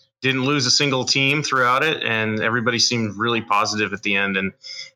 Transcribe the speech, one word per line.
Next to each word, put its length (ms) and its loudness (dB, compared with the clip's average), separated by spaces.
didn't 240 2
lose 200 2
a 60 2
single 340 0
team 380 2
throughout 400 2
it, 200 0
and 380 0
everybody 380 0
seemed 360 0
really 260 -2
positive 520 0
at 80 -8
the 140 0
end, 220 0
and, 160 -2